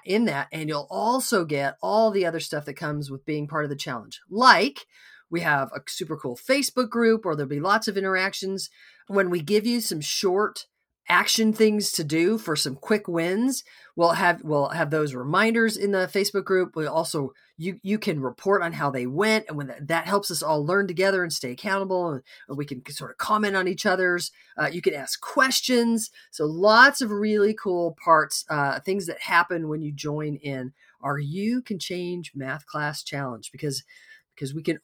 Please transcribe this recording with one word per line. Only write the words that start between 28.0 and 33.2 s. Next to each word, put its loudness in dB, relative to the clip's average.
parts, 4
uh, 0
things -2
that -8
happen 0
when -4
you -6
join -6
in -8
our -4
You -2
Can -6
Change -8
Math -8
Class -6
Challenge, -8